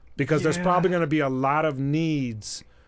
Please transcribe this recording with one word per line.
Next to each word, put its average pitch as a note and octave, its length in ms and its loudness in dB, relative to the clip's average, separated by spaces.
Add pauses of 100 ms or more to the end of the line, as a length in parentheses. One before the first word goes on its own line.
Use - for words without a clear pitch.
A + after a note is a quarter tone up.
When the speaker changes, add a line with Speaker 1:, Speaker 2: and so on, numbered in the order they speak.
(160)
Speaker 1:
because D3 260 0
there's E3 140 2
Speaker 2:
Yeah. F3 80 -4
Speaker 1:
probably F3+ 260 2
gonna E3+ 160 2
be D3+ 140 0
a C#3 80 0
lot C3+ 360 0
of D3 140 -2
needs C#3 840 -2 (240)